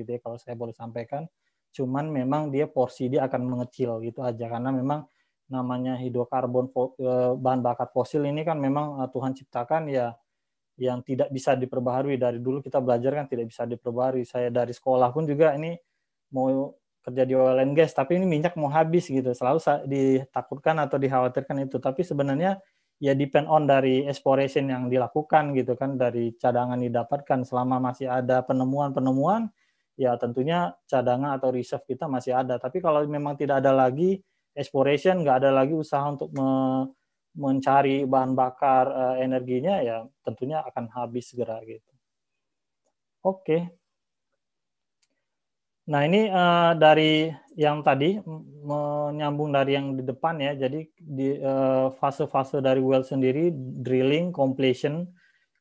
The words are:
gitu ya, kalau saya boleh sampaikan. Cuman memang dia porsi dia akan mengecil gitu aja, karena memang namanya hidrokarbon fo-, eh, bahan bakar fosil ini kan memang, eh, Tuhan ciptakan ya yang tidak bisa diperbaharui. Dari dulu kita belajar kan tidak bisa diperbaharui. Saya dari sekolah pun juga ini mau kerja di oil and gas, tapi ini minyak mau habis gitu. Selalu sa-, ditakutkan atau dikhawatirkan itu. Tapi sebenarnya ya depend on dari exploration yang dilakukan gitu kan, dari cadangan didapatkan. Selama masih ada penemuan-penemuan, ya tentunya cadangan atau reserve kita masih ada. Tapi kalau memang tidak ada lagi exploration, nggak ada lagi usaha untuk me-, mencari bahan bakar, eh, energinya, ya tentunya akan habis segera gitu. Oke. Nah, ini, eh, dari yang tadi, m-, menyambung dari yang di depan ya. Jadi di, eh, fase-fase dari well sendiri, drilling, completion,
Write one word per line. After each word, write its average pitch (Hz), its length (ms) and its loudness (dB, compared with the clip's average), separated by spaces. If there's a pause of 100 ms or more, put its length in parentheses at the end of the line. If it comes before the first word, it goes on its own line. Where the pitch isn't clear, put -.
gitu 117 160 -8
ya, 120 80 -8
kalau 117 160 -10
saya 120 160 -14
boleh 117 160 -8
sampaikan. 117 560 -10 (480)
Cuman 135 320 -4
memang 147 400 -2
dia 139 160 0
porsi 127 480 -2
dia 135 160 0
akan 131 180 -4
mengecil 123 540 -4
gitu 117 240 -8
aja, 117 260 -6
karena 120 240 -4
memang 143 300 -2 (480)
namanya 127 480 -4
hidrokarbon 127 720 -2
fo-, 131 260 -2
eh, 127 380 0
bahan 131 240 0
bakar 120 320 -2
fosil 139 320 0
ini 151 240 -4
kan 160 80 0
memang, 143 480 -2
eh, 131 80 -4
Tuhan 131 240 -4
ciptakan 143 560 -4
ya 120 240 -2 (640)
yang 123 240 -2
tidak 135 240 -2
bisa 135 240 -2
diperbaharui. 127 640 -2
Dari 120 240 -2
dulu 131 240 -4
kita 139 160 -2
belajar 127 320 0
kan 143 160 -6
tidak 117 240 -6
bisa 120 160 -8
diperbaharui. 123 560 -4
Saya 123 240 -4
dari 120 240 -2
sekolah 127 420 2
pun 156 140 -2
juga 147 240 4
ini 160 240 -6 (560)
mau 135 420 -2 (260)
kerja 131 240 0
di 127 80 -2
oil 131 320 4
and 139 80 0
gas, 151 240 4
tapi 170 240 2
ini 190 80 2
minyak 160 320 0
mau 147 80 0
habis 160 400 2
gitu. 131 240 0
Selalu 127 300 0
sa-, 147 240 2
ditakutkan 135 960 0
atau 139 180 -2
dikhawatirkan 131 720 -2
itu. 135 100 -4
Tapi 135 240 -2
sebenarnya 160 560 -2 (400)
ya 139 160 2
depend 143 320 2
on 156 160 4
dari 135 400 4
exploration 135 640 0
yang 127 240 -2
dilakukan 143 640 2
gitu 123 240 0
kan, 135 160 -2
dari 120 400 -2
cadangan 123 400 0
didapatkan. 123 720 -2
Selama 127 320 0
masih 127 320 -4
ada 127 320 2
penemuan-penemuan, 135 1040 0 (480)
ya 123 240 0
tentunya 139 640 -2
cadangan 131 560 0
atau 131 80 0
reserve 123 400 -4
kita 131 160 -6
masih 127 320 -4
ada. 127 240 -2
Tapi 175 240 -6
kalau 156 240 2
memang 147 240 -4
tidak 139 320 0
ada 135 80 6
lagi 139 480 2 (320)
exploration, 143 720 2
nggak 131 160 4
ada 135 160 6
lagi 135 160 2
usaha 151 320 -2
untuk 147 320 -6
me-, 131 480 0 (480)
mencari 139 720 2
bahan 131 320 0
bakar, 131 560 2
eh, 127 320 0
energinya, 131 560 -2
ya 113 240 -4 (160)
tentunya 139 480 -6
akan 120 240 -8
habis 120 400 -8
segera 113 320 -6
gitu. 113 240 -18 (1400)
Oke. 175 560 -2 (2000)
Nah, 143 160 2
ini, 208 240 4
eh, 175 480 6
dari 156 480 6 (320)
yang 151 240 2
tadi, 147 320 4
m-, 160 320 -10 (160)
menyambung 147 880 -2
dari 139 240 2
yang 139 240 -2
di 131 80 -8
depan 160 320 -4
ya. 143 160 -2
Jadi 139 400 -4
di, 139 400 -4
eh, 135 520 0 (120)
fase-fase 139 640 -2
dari 131 160 4
well 131 240 4
sendiri, 135 480 0 (320)
drilling, 135 480 2
completion, 135 720 0 (580)